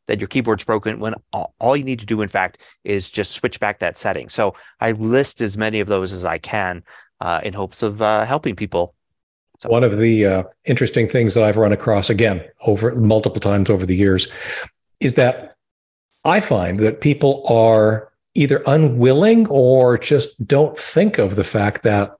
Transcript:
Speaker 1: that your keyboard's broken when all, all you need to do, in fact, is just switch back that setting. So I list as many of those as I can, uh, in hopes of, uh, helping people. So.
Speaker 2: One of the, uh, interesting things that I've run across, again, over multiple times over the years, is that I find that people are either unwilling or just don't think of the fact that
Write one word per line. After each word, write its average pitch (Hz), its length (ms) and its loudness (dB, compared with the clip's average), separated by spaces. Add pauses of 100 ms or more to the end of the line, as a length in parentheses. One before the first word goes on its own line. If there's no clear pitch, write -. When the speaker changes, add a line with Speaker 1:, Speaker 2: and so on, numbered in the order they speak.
Speaker 1:
that 104 140 -4
your 101 80 -8
keyboard's 113 360 -2
broken 110 360 -4
when 107 160 -6 (180)
all, 95 260 -8
all 127 160 0
you 143 80 -4
need 131 180 -6
to 107 40 -18
do, 107 160 -4
in 101 80 -6
fact, 92 300 -6 (240)
is 101 260 -6
just - 220 -6
switch - 280 -8
back 104 200 -4
that 85 180 -6
setting. 87 320 -6
So 101 240 -4 (260)
I 113 120 -2
list 117 500 -2
as 101 160 -6
many 107 220 -4
of 98 80 -4
those 95 260 -4
as 90 100 -12
I 82 140 -4
can, 90 460 -8 (380)
uh, 85 220 -4
in 101 100 -8
hopes 98 280 -8
of, 107 220 -4
uh, 107 220 0
helping 131 300 -4
people. 87 380 -4 (640)
So. 117 120 -12
Speaker 2:
One 120 140 2
of 104 140 0
the, 110 280 2
uh, 95 180 0 (220)
interesting 123 420 0
things 117 260 0
that 117 100 4
I've 107 140 2
run 107 140 4
across, 101 380 0
again, 101 340 0 (240)
over 107 280 0
multiple 107 440 2
times 101 320 0
over 92 140 0
the 92 100 0
years, 95 320 2 (720)
is 127 160 0
that - 400 0 (680)
I 175 160 2
find 95 420 -2
that 107 200 0
people 139 460 0
are 110 640 4 (240)
either 143 320 2
unwilling 151 840 4
or 127 480 4
just - 500 -2
don't 143 300 2
think 202 400 0
of 98 180 0
the 98 80 0
fact 104 380 -2
that 101 380 0